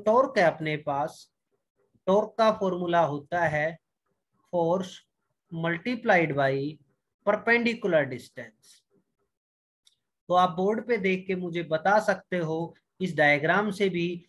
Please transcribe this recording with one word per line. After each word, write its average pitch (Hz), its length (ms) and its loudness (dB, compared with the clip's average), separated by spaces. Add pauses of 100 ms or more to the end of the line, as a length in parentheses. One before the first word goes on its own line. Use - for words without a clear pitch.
टॉर्क 247 360 2
है 190 80 4
अपने 151 320 -2
पास, 147 520 -6 (760)
टॉर्क 214 320 2
का 220 140 4
फॉर्मूला 180 500 0
होता 147 440 -2
है 151 320 -2 (760)
force 175 440 0 (560)
multiplied 170 800 0
by 139 180 2 (720)
perpendicular 208 840 2
distance। - 680 -16 (1500)
तो 175 80 2
आप 180 160 4
board 202 340 -2
पे 240 120 0
देख 185 280 -2
के 190 100 -4
मुझे 175 280 -6
बता 160 380 2
सकते 190 360 -4
हो 160 360 -6 (260)
इस 180 160 -6
diagram 156 540 2
से 196 180 -2
भी 170 180 -2 (220)